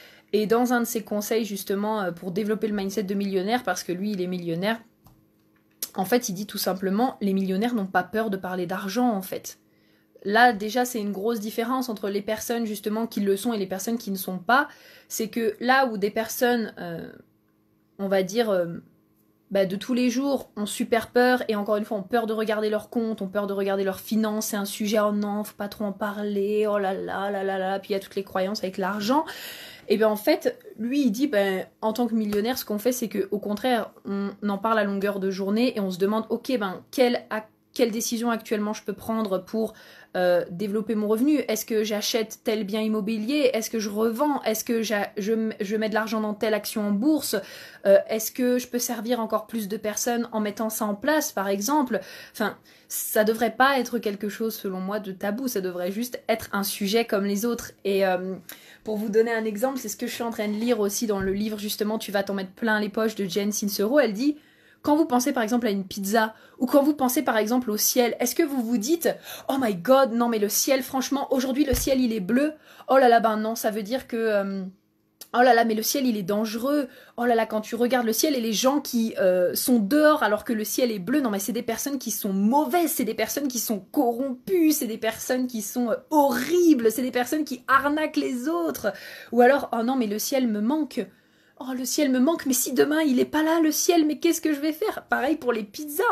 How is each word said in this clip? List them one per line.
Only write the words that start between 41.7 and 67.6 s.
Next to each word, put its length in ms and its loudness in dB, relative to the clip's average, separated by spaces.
j'achète 600 -2
tel 180 0
bien 160 -4
immobilier ? 760 0
Est-ce 160 -2
que 100 -4
je 100 -4
revends ? 540 0
Est-ce 200 -2
que 180 0
j'a-, 360 -2
je 160 -2
m-, 260 0
je 160 -4
mets 140 -2
de 40 -2
l'argent 280 0
dans 120 -2
telle 200 0
action 340 -2
en 40 0
bourse ? 440 2
Euh, 120 10
est-ce 240 -4
que 260 2
je 120 -4
peux 100 -2
servir 400 -2
encore 260 -2
plus 220 -6
de 80 -4
personnes 560 -2
en 80 -2
mettant 300 -2
ça 160 -4
en 100 -2
place, 380 0
par 160 -2
exemple ? 500 0
Enfin, 260 -4
ça 380 0
devrait 320 0
pas 200 6
être 220 -2
quelque 300 -4
chose, 260 -4
selon 240 -6
moi, 220 -4
de 100 -10
tabou. 380 -4
Ça 100 -2
devrait 320 -4
juste 380 -6
être 240 -2
un 100 0
sujet 400 0
comme 220 0
les 180 0
autres. 300 -4
Et, 240 2
euh, 280 -2
pour 100 -4
vous 140 -4
donner 240 4
un 100 -2
exemple, 360 -2
c'est 100 -8
ce 80 -8
que 100 -6
je 60 -8
suis 100 -6
en 80 -2
train 160 -4
de 60 -2
lire 260 0
aussi 280 0
dans 120 0
le 140 0
livre, 240 -2
justement, 400 -2
Tu 160 -6
vas 100 0
t'en 120 -4
mettre 180 -6
plein 260 0
les 80 0
poches 280 -2
de 100 -2
Jen 260 -2
Sincero. 480 0
Elle 140 4
dit, 240 0
quand 140 4
vous 120 4
pensez 260 2
par 80 0
exemple 240 2
à 60 2
une 120 0
pizza, 520 0
ou 80 2
quand 160 6
vous 100 4
pensez 300 0
par 140 0
exemple 340 2